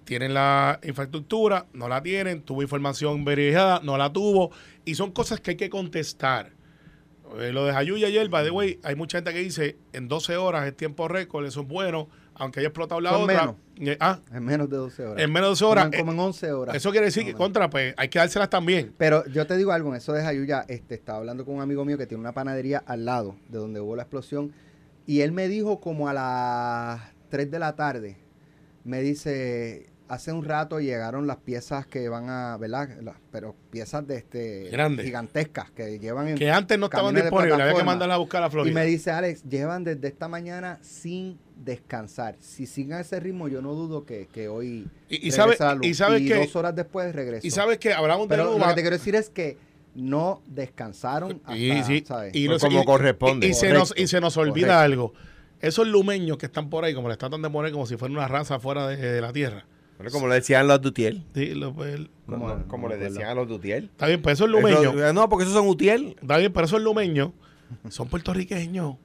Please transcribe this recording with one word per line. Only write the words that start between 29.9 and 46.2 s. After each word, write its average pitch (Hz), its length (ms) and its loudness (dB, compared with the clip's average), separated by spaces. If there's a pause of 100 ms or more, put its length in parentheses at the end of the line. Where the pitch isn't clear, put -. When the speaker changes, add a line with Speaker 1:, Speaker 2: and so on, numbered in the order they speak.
Speaker 2:
"Hace 127 240 -10
un 160 140 -6
rato 156 340 -2
llegaron 127 480 -4
las 131 100 -4
piezas 131 480 -8
que 123 240 -6
van 120 200 -8
a, 123 280 -6
¿verdad? 120 320 -6 (120)
La, 110 140 -14 (160)
pero 107 240 -12 (160)
piezas 113 360 -8
de 139 100 -4
este 110 540 -10
Speaker 1:
Grandes. 135 340 -2
Speaker 2:
gigantescas 120 680 -6
que 107 280 -10
llevan 123 300 -6
en 151 80 -2
Speaker 1:
Que 147 140 2
antes 202 280 2
no 202 60 0
estaban 196 220 0
Speaker 2:
camiones 196 160 4
de 165 60 2
Speaker 1:
disponibles, 175 240 4
había 139 120 4
que 147 60 4
Speaker 2:
plataforma". 180 200 4
Speaker 1:
mandarlas 180 240 0
a 175 40 2
buscar 175 240 -2
a 160 60 2
Florida. 151 220 0
Speaker 2:
Y 160 40 0
me 165 100 2
dice, 165 260 0
"Alex, 170 320 -4
llevan 147 400 -4
desde 156 240 -4
esta 165 200 -10
mañana 175 540 -10
sin 180 580 -12 (160)
descansar. 117 840 -10
Si - 260 -12
siguen 143 340 -8
ese 180 200 -8
ritmo, 175 280 -8
yo 131 140 -6
no 143 120 -6
dudo 156 320 -8
que, 104 260 -12
que 107 160 -8
hoy 117 400 -8 (220)
Speaker 1:
Y, 156 60 -6
y 156 160 -2
Speaker 2:
regrese 135 60 0
Speaker 1:
sabe, 226 220 6
Speaker 2:
la 143 160 2
luz". 135 120 -2
Speaker 1:
y 170 60 2
sabes 208 280 4